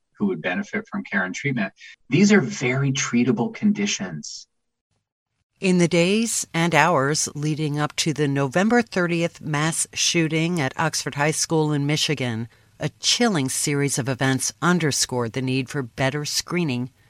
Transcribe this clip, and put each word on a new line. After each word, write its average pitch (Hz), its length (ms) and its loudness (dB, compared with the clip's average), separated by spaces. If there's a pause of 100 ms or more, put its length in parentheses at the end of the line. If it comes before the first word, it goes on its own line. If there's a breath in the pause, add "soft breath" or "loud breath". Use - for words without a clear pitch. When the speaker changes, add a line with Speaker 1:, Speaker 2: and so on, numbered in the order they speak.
(160)
Speaker 1:
who - 100 0
would 90 140 -2
benefit 101 460 -4
from 101 160 -8
care 101 220 -4
and 92 100 -6
treatment. 120 380 -4 (360 loud breath)
These 196 220 6
are 208 100 8
very 131 520 0
treatable 120 600 0
conditions. 101 920 -2 (1120)
Speaker 2:
In 185 200 2
the 175 100 6
days 196 640 2
and 165 180 0
hours 151 640 4
leading 151 460 -2
up 151 160 -4
to - 160 0
the 147 160 0
November 156 520 2
thirtieth 170 600 -2
mass 151 520 -2
shooting 165 680 0
at 131 180 -2
Oxford 147 380 -2
High 147 160 2
School 156 400 0
in 143 120 0
Michigan, 131 600 -2 (320 soft breath)
a 151 120 -4 (100)
chilling 190 480 2
series 143 500 -2
of 127 100 -2
events 131 440 0 (100)
underscored 143 680 0
the 131 100 -4
need 131 260 -2
for 147 140 -4
better 135 420 -4
screening 139 640 -2 (200)